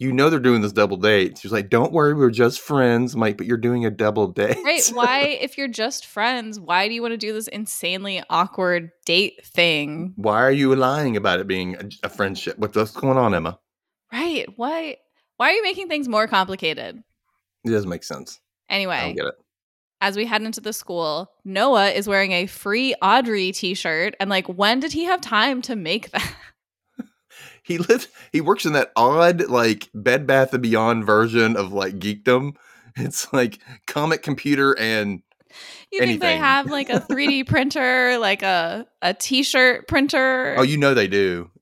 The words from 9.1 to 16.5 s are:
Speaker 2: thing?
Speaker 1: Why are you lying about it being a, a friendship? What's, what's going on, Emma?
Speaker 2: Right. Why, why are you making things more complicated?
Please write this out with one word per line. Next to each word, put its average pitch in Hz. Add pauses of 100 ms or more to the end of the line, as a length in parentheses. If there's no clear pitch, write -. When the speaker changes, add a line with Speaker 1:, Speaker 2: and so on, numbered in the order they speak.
Speaker 2:
thing? 165
Speaker 1:
Why 107
are 135
you 135
lying 131
about 95
it 98
being 92
a, 101 (140)
a 101
friendship? 98
What's, 107
what's 110
going 131
on, 113
Emma? 85 (540)
Speaker 2:
Right. 285
Why, 294 (400)
why 262
are 349
you 440
making 370
things 294
more 220
complicated? 185 (640)